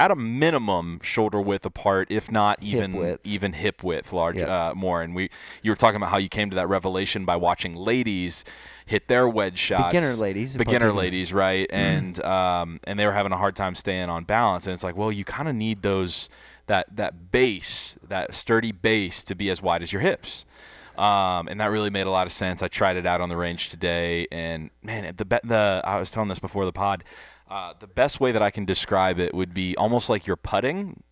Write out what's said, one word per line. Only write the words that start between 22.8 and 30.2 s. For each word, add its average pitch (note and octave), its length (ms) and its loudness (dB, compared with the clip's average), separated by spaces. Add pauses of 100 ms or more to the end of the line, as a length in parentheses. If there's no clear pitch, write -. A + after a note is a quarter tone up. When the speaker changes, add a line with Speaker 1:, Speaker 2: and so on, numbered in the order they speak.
Speaker 1:
it F2 80 -2
out F2 160 2
on F2 80 -2
the E2+ 60 -4
range F2 340 -4
today, E2+ 600 0
and E2 380 -6 (140)
man, G#2 340 -8
the G2+ 80 -6
be-, A2+ 180 0
the, G#2+ 440 2
I G2 120 0
was F#2 120 -4
telling A2 180 -2
this F#2 100 -4
before F#2+ 280 -4
the F2+ 60 -2
pod, F#2+ 300 -2 (480)
uh, F#2 300 -10
the G#2+ 60 -18
best B2 340 0
way B2+ 100 6
that A2 120 4
I G#2 80 6
can G2+ 160 -6
describe F#2 520 2
it F2 160 0
would F2+ 200 -2
be F2+ 220 -2
almost A2+ 340 2
like G#2+ 160 0